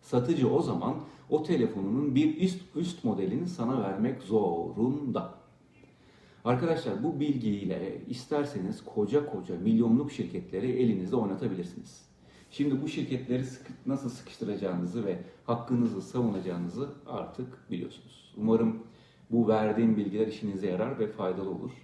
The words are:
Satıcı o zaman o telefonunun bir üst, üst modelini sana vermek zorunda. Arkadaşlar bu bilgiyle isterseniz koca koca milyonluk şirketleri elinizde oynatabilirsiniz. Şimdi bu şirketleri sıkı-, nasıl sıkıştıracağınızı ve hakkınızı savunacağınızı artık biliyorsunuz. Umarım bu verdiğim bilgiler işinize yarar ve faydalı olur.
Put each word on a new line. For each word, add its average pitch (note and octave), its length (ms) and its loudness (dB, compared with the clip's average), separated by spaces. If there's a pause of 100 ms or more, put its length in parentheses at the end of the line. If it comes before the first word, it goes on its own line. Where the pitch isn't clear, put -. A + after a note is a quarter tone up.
Satıcı C3 480 2
o C#3+ 120 4
zaman G2+ 340 -2 (340)
o D3+ 140 2
telefonunun B2 720 0
bir D#3 260 4
üst, F#3 200 0 (140)
üst E3+ 280 -4
modelini G#2 440 0
sana B2 340 -2
vermek G#2 400 0
zorunda. G#2 1120 0 (1120)
Arkadaşlar B2+ 580 0
bu D3+ 160 0
bilgiyle G2+ 880 0
isterseniz - 760 -4
koca A#2 400 2
koca - 300 -6
milyonluk A2+ 560 4
şirketleri G2+ 600 -4
elinizde G#2+ 440 2
oynatabilirsiniz. F#2+ 920 -4 (420)
Şimdi C#3+ 300 0
bu D3+ 60 -4
şirketleri B2+ 580 -2
sıkı-, - 280 -12 (120)
nasıl C4 240 -2
sıkıştıracağınızı F#2+ 960 -4
ve F2+ 140 -2 (260)
hakkınızı A#2 560 0
savunacağınızı F#2 880 -2 (180)
artık - 640 -10
biliyorsunuz. - 680 -10
Umarım A2+ 460 4 (480)
bu A2+ 160 4
verdiğim A2 500 4
bilgiler G#2 300 0
işinize G2+ 400 -4
yarar F#2+ 320 -2
ve G#2+ 80 0
faydalı F#2+ 420 -4
olur. - 220 -6 (120)